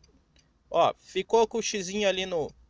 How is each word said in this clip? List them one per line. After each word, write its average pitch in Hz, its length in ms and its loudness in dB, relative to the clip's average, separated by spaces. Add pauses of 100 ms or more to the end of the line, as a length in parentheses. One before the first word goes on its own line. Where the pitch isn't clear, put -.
(720)
Ó, 160 260 4
ficou 220 500 0
com 226 120 -6
o 208 40 -4
xizinho 202 460 -2
ali 185 160 -2
no, 170 260 -4 (200)